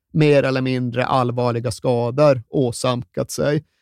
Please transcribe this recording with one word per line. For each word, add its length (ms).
mer 300
eller 200
mindre 440
allvarliga 640
skador 760
åsamkat 840
sig. 340